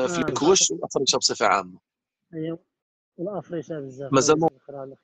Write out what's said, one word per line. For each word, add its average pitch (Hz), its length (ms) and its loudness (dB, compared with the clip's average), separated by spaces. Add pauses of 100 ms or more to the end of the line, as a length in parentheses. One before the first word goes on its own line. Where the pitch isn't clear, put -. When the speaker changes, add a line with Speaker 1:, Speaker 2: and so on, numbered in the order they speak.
Speaker 1:
في 123 80 -4
Speaker 2:
آه، 127 140 -2
Speaker 1:
الكوش 147 320 4
Speaker 2:
الخصاص. - 100 2
Speaker 1:
والأفرشة - 460 -2
بصفة - 280 0
عامة. 95 340 2 (540)
Speaker 2:
أيوة، 165 260 -8 (580)
والأفرشة 170 600 -8
بزاف. 135 340 -8
Speaker 1:
مازال 143 260 4
ما 165 80 4
Speaker 2:
الخيام 135 560 -8